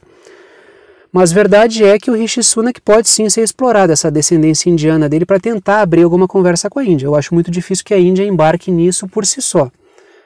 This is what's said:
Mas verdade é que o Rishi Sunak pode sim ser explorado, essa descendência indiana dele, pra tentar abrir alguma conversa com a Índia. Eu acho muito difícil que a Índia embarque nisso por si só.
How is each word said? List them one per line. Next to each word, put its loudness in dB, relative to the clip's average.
Mas 2
verdade 2
é 4
que -4
o 0
Rishi -4
Sunak -4
pode 2
sim -2
ser -2
explorado, 0
essa -2
descendência 0
indiana 0
dele, -2
pra 0
tentar -2
abrir 2
alguma 2
conversa 0
com -8
a -4
Índia. 0
Eu 0
acho -2
muito 0
difícil -6
que -2
a 2
Índia 2
embarque 0
nisso -2
por -6
si -6
só. -2